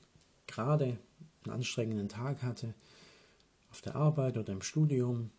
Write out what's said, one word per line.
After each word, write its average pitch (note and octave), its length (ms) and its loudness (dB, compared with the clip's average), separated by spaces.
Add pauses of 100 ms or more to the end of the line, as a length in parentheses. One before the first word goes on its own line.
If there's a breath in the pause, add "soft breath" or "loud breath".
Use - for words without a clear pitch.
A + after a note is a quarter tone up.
(480)
gerade C#3 500 2 (480)
einen G#2+ 80 -6
anstrengenden A2 560 -2
Tag B2+ 340 -4
hatte, A#2+ 300 -4 (1000 loud breath)
auf - 100 -12
der - 140 -8
Arbeit C3+ 420 4
oder G#2 140 -2
im G2 100 -4
Studium, B2 760 2